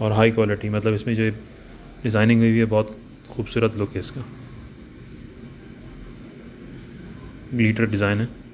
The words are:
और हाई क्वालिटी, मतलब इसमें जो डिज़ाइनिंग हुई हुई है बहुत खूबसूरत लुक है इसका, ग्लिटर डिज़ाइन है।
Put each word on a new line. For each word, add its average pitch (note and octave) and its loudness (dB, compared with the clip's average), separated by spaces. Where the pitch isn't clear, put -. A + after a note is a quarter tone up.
और A2 2
हाई A2 8
क्वालिटी, G#2+ 2
मतलब G#2+ 2
इसमें A2+ -2
जो A2 2
डिज़ाइनिंग A2+ 4
हुई A2+ 6
हुई A2+ 4
है A2+ 4
बहुत G#2+ 0
खूबसूरत A2 0
लुक G#2 -2
है - -6
इसका, A#2+ -6
ग्लिटर A2 4
डिज़ाइन G#2 2
है। A#2 -2